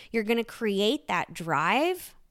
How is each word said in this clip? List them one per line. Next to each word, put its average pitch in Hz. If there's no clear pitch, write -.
You're 226
gonna 233
create 214
that 180
drive 180